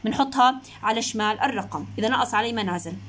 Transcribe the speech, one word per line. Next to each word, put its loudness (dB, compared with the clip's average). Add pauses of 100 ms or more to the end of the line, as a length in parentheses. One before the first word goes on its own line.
بنحطها 2 (220)
على 0
شمال 0
الرقم، -2 (140)
إذا 2
نقص 2
علي 2
منازل. -2 (160)